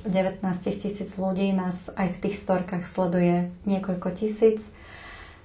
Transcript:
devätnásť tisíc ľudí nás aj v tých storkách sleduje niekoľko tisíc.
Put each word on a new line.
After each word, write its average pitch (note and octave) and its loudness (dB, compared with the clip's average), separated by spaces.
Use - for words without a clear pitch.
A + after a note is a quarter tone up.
devätnásť F#3+ 0
tisíc G3 -6
ľudí F#3+ 0
nás F#3 -2
aj F#3 -2
v - -6
tých G3 0
storkách F3+ 0
sleduje F3 2
niekoľko F#3+ 0
tisíc. A3 4